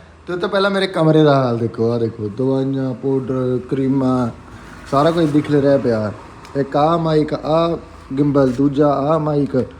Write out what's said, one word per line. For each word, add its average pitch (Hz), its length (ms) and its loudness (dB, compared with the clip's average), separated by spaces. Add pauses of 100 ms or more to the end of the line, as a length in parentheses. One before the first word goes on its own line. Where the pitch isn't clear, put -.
(260)
ਤੇ 175 60 -6
ਉਹ 180 60 -4
ਤੋਂ 208 100 -2
ਪਹਿਲਾਂ 196 220 0
ਮੇਰੇ 190 160 0
ਕਮਰੇ 160 360 2
ਦਾ 139 220 4
ਹਾਲ 117 140 0
ਦੇਖੋ, 113 320 -2
ਆਹ 120 100 0
ਦੇਖੋ 110 280 -4
ਦਵਾਈਆਂ, 131 680 -2
ਪਾਊਡਰ, 127 680 -2 (100)
ਕਰੀਮਾਂ, 131 580 0 (640)
ਸਾਰਾ 143 200 2
ਕੁਝ 165 200 0
ਦਿਖ 147 200 0
ਰਿਹਾ 139 280 4
ਪਿਆ। 110 340 0 (440)
ਇੱਕ 139 200 -2
ਆਹ 160 220 2
ਮਾਈਕ, 156 360 0
ਆਹ 165 420 0 (380)
ਗਿੰਬਲ, 139 380 2
ਦੂਜਾ 139 360 2
ਆਹ 143 300 0
ਮਾਈਕ, 143 480 -2 (140)